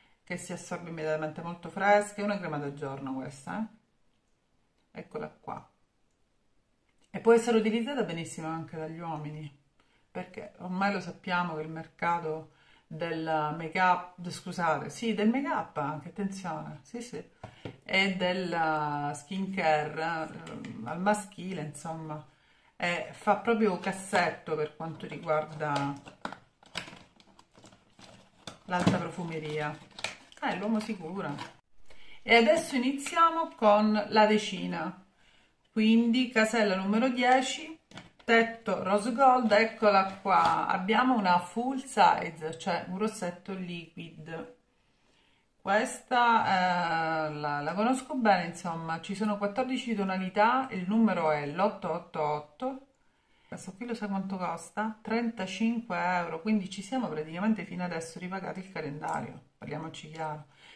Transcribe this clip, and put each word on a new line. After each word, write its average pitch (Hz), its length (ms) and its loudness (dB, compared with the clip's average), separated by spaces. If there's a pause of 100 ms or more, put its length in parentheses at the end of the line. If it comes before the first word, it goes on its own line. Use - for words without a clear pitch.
(220)
che 180 140 -10
si - 160 -10
assorbe 170 380 -10
immediatamente, 156 520 -4
molto 175 280 -10
fresca. 202 500 2
È 202 40 -2
una 202 140 -2
crema 156 200 -6
da 143 140 -6
giorno 135 420 -8
questa, 139 460 -8
eh? - 1400 -16
Eccola 156 280 -10
qua. - 400 -14 (1400)
E - 80 -8
può 226 140 8
essere 226 260 6
utilizzata 226 460 0
benissimo 165 420 -6
anche 160 300 -8
dagli 160 240 -8
uomini, 151 600 -10 (480)
perché - 500 -12
ormai 190 340 -2
lo 196 80 -2
sappiamo 175 560 -4
che 156 60 -4
il 160 60 -8
mercato 160 840 -4 (380)
del 160 680 -2
make 160 200 -6
up, 180 520 2
scusate, 160 580 -2
sì, 226 240 -2
del 202 160 4
make 269 180 2
up - 300 -4
anche, 151 320 -4
attenzione, 160 720 -6
sì, 240 220 -12
sì, - 200 -12 (600)
e 190 340 0
della 160 1000 0
skincare, 170 800 -2
eh, 160 840 -6 (100)
al 160 140 -8
maschile, 190 640 -2
insomma, 156 680 -10 (480)
è, - 380 -4
fa - 240 0
proprio 214 420 2
cassetto - 800 -2
per 151 180 -4
quanto 160 320 -10
riguarda 151 840 -2 (2750)
l'alta 185 320 2
profumeria. 156 800 -6 (640)
Eh, 214 140 -2
l'uomo 214 240 0
si 214 160 -6
cura. 170 340 -8 (920)
E 226 140 6
adesso 302 380 6
iniziamo 311 800 4
con 214 540 6
la 214 160 8
decina, 180 840 0 (640)
quindi 226 600 4
casella 214 440 4
numero 208 360 2
dieci, 262 680 2 (520)
tetto 226 540 4
rose 208 320 2
gold. 254 380 8
Eccola 202 680 4
qua, 170 460 4
abbiamo 220 500 2
una 180 220 4
full 247 400 -4
size, 160 800 2
cioè 165 300 -4
un 185 100 -8
rossetto 196 560 -6
liquid. 165 1040 -12 (1040)
Questa, 185 1700 2
eh, 151 60 -4
la, 147 300 -2
la 156 100 -2
conosco 247 420 0
bene, 208 300 4
insomma, 165 560 -6
ci 196 140 -8
sono 208 240 -2
quattordici 233 560 -2
tonalità, 202 760 2
il 185 140 -4
numero 190 440 4
è 147 160 0
l'otto 185 440 0
otto 170 320 -4
otto. 151 640 -6 (640)
Questo - 240 -14
qui 240 140 -12
lo 233 80 -4
sai 214 140 -6
quanto 190 280 -4
costa? 185 640 -6
Trentacinque 226 960 -2
euro, 175 460 0
quindi 214 260 2
ci - 140 -12
siamo 247 260 -4
praticamente 165 560 -2
fino 180 180 -8
adesso 165 360 -6
ripagati 185 400 -8
il 185 120 -12
calendario, 156 840 -8
parliamoci 156 540 -12
chiaro. 156 380 -8 (280)